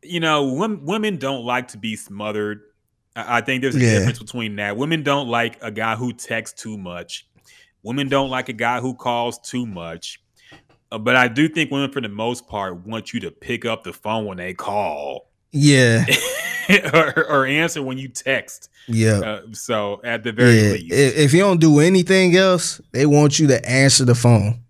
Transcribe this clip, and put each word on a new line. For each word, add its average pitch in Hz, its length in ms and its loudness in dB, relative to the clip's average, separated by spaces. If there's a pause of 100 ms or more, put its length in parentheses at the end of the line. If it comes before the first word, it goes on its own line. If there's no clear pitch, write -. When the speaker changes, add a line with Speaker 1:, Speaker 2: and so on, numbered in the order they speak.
Speaker 1:
you 170 180 -6
know, 156 240 0
wom-, 156 400 -4
women 208 340 -4
don't 135 260 -6
like 123 240 -4
to 110 100 -20
be 110 180 -8
smothered. 104 640 -8 (540)
I, 117 240 -2
I - 40 2
think 127 200 -4
there's 135 140 -2
a 131 40 2
Speaker 2:
Yeah. 110 180 4
Speaker 1:
difference 113 200 0
between 110 380 -8
that. 104 200 -6
Women 151 260 -4
don't 143 260 -2
like 117 340 -4
a 113 80 -10
guy 110 260 -4
who 120 160 -6
texts - 500 -10
too 107 160 -14
much. 87 480 -14 (560)
Women 131 260 -6
don't 139 220 0
like 127 180 -6
a 131 60 -10
guy 117 260 -2
who 127 140 -6
calls 120 440 -4
too 123 280 -8
much. 85 540 -14 (680)
Uh, 113 60 -10
but 120 200 0
I 123 120 4
do 139 200 0
think 156 220 -4
women, 139 220 -4
for 139 80 -6
the 113 80 -10
most 113 400 -8
part, 95 380 -8
want 110 260 -10
you 117 80 -6
to 87 100 -10
pick 120 360 -8
up 113 180 -6
the 90 80 -12
phone 107 320 -6
when 95 140 -10
they 90 160 -10
call. 78 760 -6 (220)
Speaker 2:
Yeah. 139 580 4
Speaker 1:
<laughs> 139 40 4 (800)
Or, 156 380 2
or 135 160 2
answer 151 360 -2
when 131 140 -6
you 135 120 -12
text. - 600 -6 (200)
Speaker 2:
Yeah. 110 320 2
Speaker 1:
Uh, 107 200 -6 (120)
so, 104 520 -4
at 117 180 -6
the 117 100 -6
very 120 280 6
Speaker 2:
Yeah. 104 120 4
Speaker 1:
least. 82 200 -6
Speaker 2:
If, 131 240 4
if 143 160 4
you 170 80 6
don't 190 200 4
do 151 200 8
anything 185 560 4
else, 185 420 2 (140)
they 135 140 2
want 147 320 4
you 156 80 4
to 131 200 2
answer 131 380 4
the 120 100 6
phone. 113 560 4